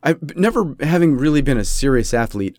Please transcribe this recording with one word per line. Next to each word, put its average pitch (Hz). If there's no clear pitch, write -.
I've 160
never, 202
having 160
really 147
been 127
a 101
serious 127
athlete, 104